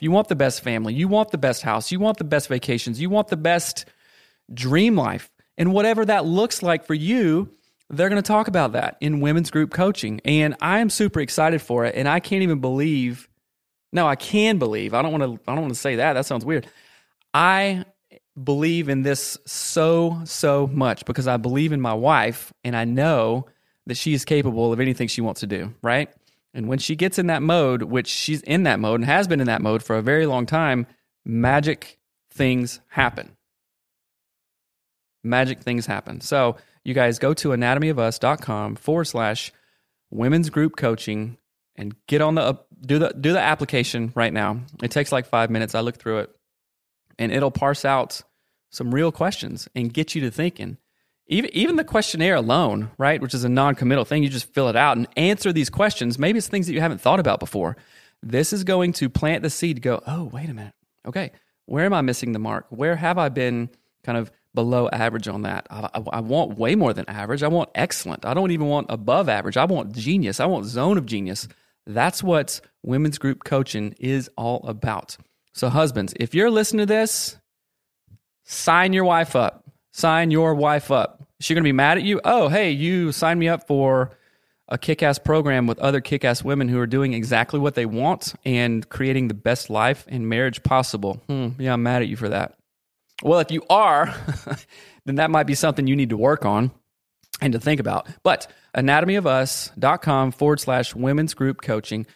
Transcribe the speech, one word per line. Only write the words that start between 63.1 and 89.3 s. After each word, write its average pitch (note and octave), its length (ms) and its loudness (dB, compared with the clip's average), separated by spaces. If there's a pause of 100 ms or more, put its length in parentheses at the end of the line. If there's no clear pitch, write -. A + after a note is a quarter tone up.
I D#3 100 0
been B2 400 -2 (360)
kind A#2+ 120 -4
of A2+ 140 -4 (240)
below A#2+ 360 2
average A2+ 380 -2
on G2+ 140 -8
that? F#2+ 260 -8
I, G2 240 -10
I, A2+ 100 -8 (120)
I A2+ 60 -4
want A2+ 360 -2
way A#2 180 0
more D3+ 200 2
than - 160 -6
average. G#2+ 320 -6
I D3 60 0
want E3 260 0
excellent. - 500 -4
I A#2 80 -4
don't F#3 180 0
even D#3 160 0
want C#3+ 220 -2
above A#2+ 400 0
average. G2+ 300 -2
I C#3 80 4
want C3+ 280 -2
genius. B2 460 -2
I C#3 60 2
want E3 180 -2
zone B2 320 0
of D#3 80 -2
genius." G#2 420 -6 (400)
That's A#2 360 -2
what E3+ 400 0 (200)
women's C#3+ 360 0
group C3+ 260 -2
coaching G#2+ 540 -2
is C3 380 -4
all A#2+ 300 -4
about. G#2+ 520 -6 (340)
So - 160 -2
husbands, B2 480 0
if - 180 -4
you're G#3 160 4
listening G#3+ 360 2
to - 0 -
this, A3 500 0 (1080)
sign F3+ 500 2
your F#3+ 100 4
wife E3 320 2
up. A#2 280 0 (280)
Sign E3 380 2
your D#3+ 240 4
wife D3 360 2
up. - 360 0 (140)
Is - 60 -8
she E3 80 0
gonna E3 100 4
be C#3+ 80 4
mad C#3+ 260 4
at D#3 60 -2
you? G3+ 200 0
"Oh, G#3 240 4
hey, F#3 220 2
you E3 400 0
signed E3 300 0
me E3 80 2
up E3+ 180 -2
for C3+ 500 2 (520)
a - 80 -4
kick-ass D3 420 0
program C#3+ 480 2
with A#2 120 0
other C#3 220 2
kick-ass B2+ 440 0
women C#3 240 0
who B2 100 2
are A#2+ 80 2
doing C3 280 0
exactly A#2 440 0
what C#3+ 160 0
they A#2+ 120 0
want B2 480 -2 (100)
and A#2+ 440 0
creating C3 400 -2
the G#2+ 60 -4